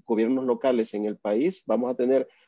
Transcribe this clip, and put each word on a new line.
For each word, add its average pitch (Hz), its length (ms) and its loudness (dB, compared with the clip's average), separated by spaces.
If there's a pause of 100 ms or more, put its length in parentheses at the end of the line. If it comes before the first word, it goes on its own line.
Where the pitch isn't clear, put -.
gobiernos 117 400 0
locales 120 480 0
en 107 120 -4
el 104 120 -4
país, 123 480 -2
vamos 120 260 0
a 123 40 -4
tener 131 320 2 (200)